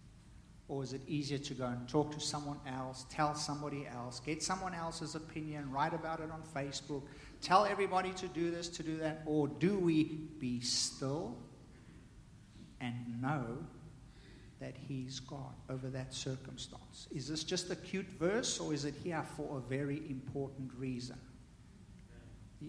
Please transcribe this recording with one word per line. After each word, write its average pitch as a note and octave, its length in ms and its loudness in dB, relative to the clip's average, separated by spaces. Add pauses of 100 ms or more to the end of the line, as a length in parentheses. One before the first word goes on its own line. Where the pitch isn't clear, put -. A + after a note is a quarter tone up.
(680)
Or C#3 160 -2
is B2 100 -4
it C3+ 140 -4
easier C#3+ 320 2
to C3+ 160 -4
go B2+ 100 0
and A#2+ 240 -2
talk D3+ 220 6
to - 80 -4
someone C#3+ 480 -2
else, C3 420 -4
tell D3+ 240 4
somebody C#3+ 540 -2
else, A#2+ 320 -6
get D#3+ 240 -2
someone F#3+ 320 0
else's E3 400 -2
opinion, D3+ 560 -4
write D#3 240 4
about D#3+ 240 -2
it D#3+ 100 -4
on D#3+ 140 -6
Facebook, C#3 640 -2 (340)
tell G3 240 12
everybody F#3 500 4
to F#3 120 -2
do E3+ 240 2
this, E3+ 180 -2
to E3 140 -4
do D#3+ 140 0
that? D#3 280 0
Or D3+ 220 6
do F#3 320 6
we D#3+ 240 8
be - 560 -2
still C#3+ 840 2 (1400)
and A#2+ 400 -2
know C3 460 2 (920)
that C3 160 -6
he's C3 440 -4
God C3 340 -8 (160)
over C3 220 -2
that C3 200 -2
circumstance? - 1000 -6
Is C3 160 -2
this D#3 160 -2
just F3+ 260 0
a F3+ 60 0
cute F#3+ 320 -2
verse, G3+ 520 2
or D#3+ 140 0
is C#3+ 120 2
it C#3+ 100 0
here D#3+ 260 0
for D3 380 -4
a - 20 -2
very C#3 480 0
important C3 640 -4
reason? B2 480 -4 (1500)